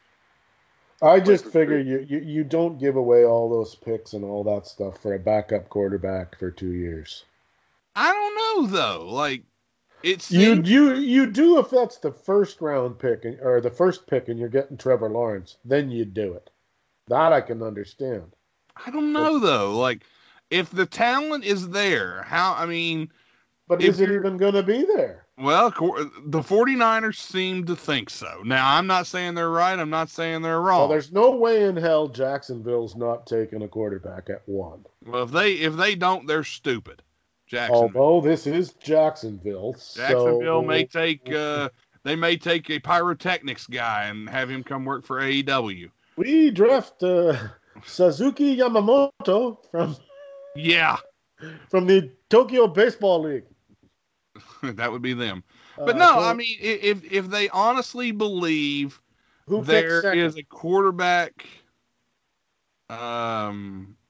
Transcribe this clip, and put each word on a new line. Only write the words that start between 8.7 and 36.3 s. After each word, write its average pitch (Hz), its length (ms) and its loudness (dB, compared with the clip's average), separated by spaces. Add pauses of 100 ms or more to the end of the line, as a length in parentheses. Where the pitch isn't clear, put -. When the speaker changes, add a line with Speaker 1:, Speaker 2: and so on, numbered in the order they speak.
Speaker 3:
know, 196 60 -2
though. 92 340 -4
Like, 135 340 -4 (580)
it's 180 280 -4
Speaker 1:
You, 190 320 6
you, 262 340 6
you 269 300 4
do 302 320 4
if - 120 0
that's 247 260 2
the 147 160 -6
first 196 480 -2
round 131 380 -2
pick 120 260 -2
and, 117 160 -8
or 123 220 2
the 120 80 -2
first 180 360 0
pick 127 220 -2
and 117 100 -6
you're 117 120 -6
getting 135 260 -2
Trevor 113 320 0
Lawrence, 107 560 -6
then 139 260 0
you 117 140 -4
do 98 300 -6
it. - 160 -20 (560)
That 156 260 4
I 139 80 4
can 113 220 -8
understand. 104 720 -10 (500)
Speaker 3:
I 247 60 -12
don't 294 240 -2
know, 302 260 0
Speaker 1:
But 214 60 0
Speaker 3:
though. 107 320 0
Like, 123 260 -2 (460)
if 175 200 -2
the 185 140 0
talent 262 640 -2
is 185 240 -4
there, 120 540 -2
how, 180 340 -2
I 165 80 -4
mean, 165 440 -4 (580)
Speaker 1:
But 175 140 0
Speaker 3:
if 190 80 8
Speaker 1:
is 180 100 0
it 196 80 4
Speaker 3:
you're 202 120 0
Speaker 1:
even 190 180 -4
gonna 196 240 2
be 220 240 0
there? - 400 -2 (100)
Speaker 3:
Well, 170 340 2
cor-, 151 400 -4 (140)
the 151 180 -4
forty-niners 226 760 2
seem 185 480 -4
to 175 100 -4
think 127 320 -4
so. 85 380 -14
Now, 131 300 2
I'm 180 100 2
not 185 200 0
saying 180 280 -8
they're 170 160 -2
right. 180 280 0
I'm 156 120 -6
not 160 180 -4
saying 165 320 -6
they're 165 220 -2
wrong. 185 160 4
Speaker 1:
Well, 143 100 4
there's 151 240 -2
no 233 200 6
way 226 320 2
in 185 120 0
hell 160 320 2
Jacksonville's 120 880 -4
not 120 300 -6
taking 110 360 -4
a 104 60 -10
quarterback 95 640 -8
at 98 180 -10
one. 98 380 -8 (180)
Speaker 3:
Well, 120 200 -4
if 120 80 -12
they, 196 200 2
if 156 240 -4
they 190 200 0
don't, 180 300 -2
they're 151 180 -2